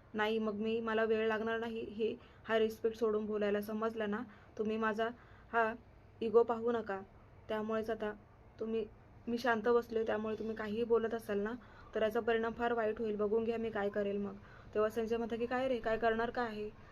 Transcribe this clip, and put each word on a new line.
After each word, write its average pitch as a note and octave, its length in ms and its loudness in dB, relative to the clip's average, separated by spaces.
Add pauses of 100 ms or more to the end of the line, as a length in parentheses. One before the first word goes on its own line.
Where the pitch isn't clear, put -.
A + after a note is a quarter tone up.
(140)
नाही, G#3+ 260 2
मग G#3+ 140 0
मी, A3 260 0
मला A3 240 2
वेळ A3 240 2
लागणार A3 320 0
नाही, A3+ 200 -6
हे, A3+ 360 -2 (280)
हा A3 160 2
रिस्पेक्ट A3 380 0
सोडून G#3+ 280 2
बोलायला, G#3 360 2
समजलं A3 500 -2
ना? G#3+ 100 -2 (360)
तुम्ही A3 200 0
माझा A3 320 0 (440)
हा A3+ 200 4 (480)
इगो A3+ 220 6
पाहू A#3 280 0
नका. G3 280 -2 (500)
त्यामुळेच A3 400 -2
आता G#3+ 220 -2 (480)
तुम्ही, A3 260 -2 (420)
मी A#3+ 100 -2
शांत A#3 300 2
बसले, A#3 360 2
त्यामुळे A3 360 -2
तुम्ही A3 160 -4
काहीही A3 280 -4
बोलत A3+ 300 2
असाल G#3+ 260 -2
ना, G#3 120 -2 (440)
तर G#3+ 60 2
याचा G#3+ 180 2
परिणाम A3+ 340 0
फार A#3+ 200 0
वाईट A3 260 0
होईल, A3 160 0
बघून G#3+ 280 2
घ्या A3+ 140 0
मी A3+ 120 -2
काय G3+ 200 0
करेल G3+ 280 0
मग." G3+ 180 -4 (380)
तेव्हा G#3+ 160 4
संजय A3+ 280 0
म्हणतो A#3 200 -2
की, A#3 80 -2
"काय B3+ 220 0
रे, B3+ 100 2
काय A3+ 200 0
करणार A3+ 320 2
का B3 120 -4
आहे? G#3+ 280 -4 (220)